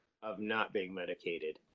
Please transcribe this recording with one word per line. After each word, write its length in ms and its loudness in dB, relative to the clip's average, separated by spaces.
of 160 -4
not 340 2
being 220 0
medicated. 640 -2